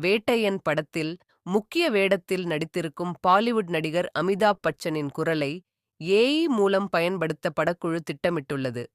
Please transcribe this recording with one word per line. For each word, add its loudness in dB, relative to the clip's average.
வேட்டையன் 0
படத்தில் -4
முக்கிய 0
வேடத்தில் 0
நடித்திருக்கும் -4
பாலிவுட் 2
நடிகர் -2
அமிதாப் 2
பச்சனின் -4
குரலை -2
ஏஐ 4
மூலம் 2
பயன்படுத்த 0
படக்குழு -2
திட்டமிட்டுள்ளது. -4